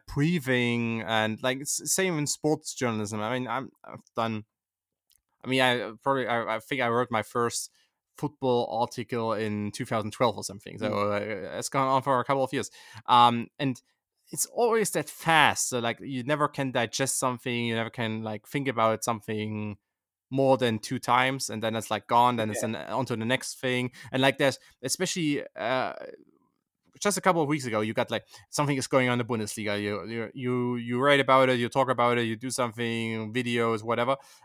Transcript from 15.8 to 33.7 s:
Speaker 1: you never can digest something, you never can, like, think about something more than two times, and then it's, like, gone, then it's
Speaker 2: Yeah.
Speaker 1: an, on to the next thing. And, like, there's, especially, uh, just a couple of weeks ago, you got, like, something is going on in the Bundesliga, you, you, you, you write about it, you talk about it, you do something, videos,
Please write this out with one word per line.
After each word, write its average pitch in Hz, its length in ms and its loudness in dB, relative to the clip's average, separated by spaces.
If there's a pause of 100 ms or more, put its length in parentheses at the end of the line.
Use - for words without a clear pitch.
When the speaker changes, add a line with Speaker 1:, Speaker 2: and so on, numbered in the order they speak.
Speaker 1:
you 127 220 -6
never 147 240 0
can 135 240 -4
digest 123 460 -2
something, 120 480 -2
you 117 80 -2
never 113 160 -2
can, 110 320 -4
like, 107 260 -8
think 139 200 -4
about 113 360 2
something 107 720 -4 (540)
more 135 260 4
than 120 220 2
two 123 220 -6
times, 131 500 2
and 110 140 -6
then 113 120 -2
it's, 110 140 -6
like, 107 160 -4
gone, 120 300 4
then 110 160 -2
it's 113 100 -2
Speaker 2:
Yeah. 117 60 -2
Speaker 1:
an, 110 80 -4
on 110 320 -4
to 123 80 -4
the 110 100 -4
next 131 340 -2
thing. 123 320 -2 (200)
And, 131 100 0
like, 135 160 4
there's, 139 220 2 (240)
especially, 151 600 -2 (120)
uh, 117 380 0 (1080)
just 202 180 0
a 180 40 -6
couple 170 200 4
of 143 60 2
weeks 143 180 -2
ago, 110 160 0
you 110 140 -2
got, 120 160 0
like, 110 160 -4 (240)
something 143 260 0
is 131 80 -4
going 127 240 2
on 123 100 2
in 120 60 -2
the 120 80 -4
Bundesliga, 104 480 -2
you, 101 240 -2
you, 113 300 -6
you, 123 400 -2
you 120 240 -2
write 143 220 6
about 131 280 6
it, 127 80 4
you 120 100 0
talk 127 220 2
about 120 300 4
it, 117 60 2
you 113 100 -2
do 123 160 -8
something, 113 800 -4
videos, 117 480 0